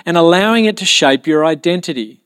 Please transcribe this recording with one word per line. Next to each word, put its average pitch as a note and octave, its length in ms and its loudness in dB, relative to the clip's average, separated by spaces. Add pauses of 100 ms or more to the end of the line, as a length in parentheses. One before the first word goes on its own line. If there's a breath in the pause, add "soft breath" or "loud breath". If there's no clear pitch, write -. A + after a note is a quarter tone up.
and E3+ 100 -2
allowing F#3+ 480 2
it G#3+ 140 -2
to F#3+ 80 -8
shape C#3 420 0
your D#3 180 0
identity. D#3 800 -4